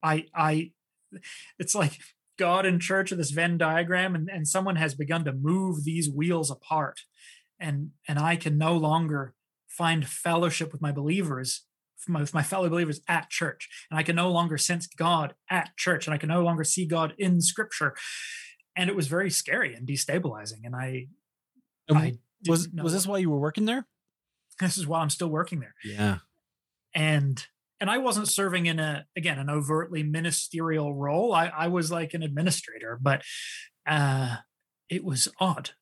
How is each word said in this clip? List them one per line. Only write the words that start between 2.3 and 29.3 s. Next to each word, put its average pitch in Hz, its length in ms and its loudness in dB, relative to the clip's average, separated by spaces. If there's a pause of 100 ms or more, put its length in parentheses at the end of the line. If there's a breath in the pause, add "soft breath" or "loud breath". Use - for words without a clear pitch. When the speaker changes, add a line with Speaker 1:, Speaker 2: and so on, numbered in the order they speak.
Speaker 1:
God 185 300 4
and 180 140 4
church 190 320 0
are 185 40 -4
this 151 140 -2
Venn 170 260 2
diagram, 170 580 2
and, 160 140 -2
and 170 180 -4
someone 190 300 0
has 156 180 0
begun 151 300 -2
to 143 80 -2
move 156 520 0
these 160 260 0
wheels 160 400 0
apart. 151 520 -4 (580 loud breath)
And, 151 300 -4 (180)
and 147 100 0
I 160 180 4
can 156 220 0
no 160 180 4
longer 151 580 0 (340)
find 165 380 0
fellowship 170 640 0
with 151 100 -6
my 147 100 0
believers, 143 680 -2 (460)
my, 165 120 0
with 147 140 -2
my 156 80 2
fellow 185 260 0
believers 160 400 0
at 170 220 -2
church. - 380 -6 (200 loud breath)
And 160 100 -4
I 160 40 2
can 170 140 2
no 180 160 2
longer 170 260 2
sense 170 300 -2
God 165 460 0 (140)
at 180 280 -2
church, 175 320 0
and 156 40 0
I 147 60 0
can 156 100 -4
no 175 140 4
longer 165 220 2
see 180 220 0
God 160 320 0
in 180 220 4
Scripture. 156 540 0 (800 loud breath)
And 180 140 0
it 202 60 0
was 160 100 0
very 175 240 0
scary 180 460 0
and 127 100 -10
destabilizing. 120 800 -4
And 120 100 -10
I, 131 320 -6 (840)
Speaker 2:
And 151 80 8
Speaker 1:
I 151 180 2 (340)
Speaker 2:
was, 165 160 4
Speaker 1:
didn't - 140 -14
know 151 40 -6
Speaker 2:
was 165 100 0
this 185 140 0
Speaker 1:
what 196 60 -2
Speaker 2:
while 196 80 2
you 180 100 2
were 143 80 2
working 156 280 0
there? 240 200 -2 (760)
Speaker 1:
This 180 160 2
is 185 100 -4
while 165 140 2
I'm 151 100 2
still 175 200 -2
working 156 300 -2
there. - 140 -12 (100)
Speaker 2:
Yeah. 104 340 0 (760)
Speaker 1:
And, 151 500 2 (360)
and 196 100 0
I 233 80 2
wasn't 214 300 0
serving 180 380 2
in 165 140 0
a, 147 260 -2 (100)
again, 160 240 -2